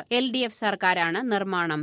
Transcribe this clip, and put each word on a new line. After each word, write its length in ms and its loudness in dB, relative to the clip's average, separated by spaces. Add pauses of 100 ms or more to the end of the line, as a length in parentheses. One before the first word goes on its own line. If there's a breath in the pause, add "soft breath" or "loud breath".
(120)
എൽ 180 2
ഡി 120 -2
എഫ് 180 -4
സർക്കാരാണ് 680 2
നിർമ്മാണം 560 0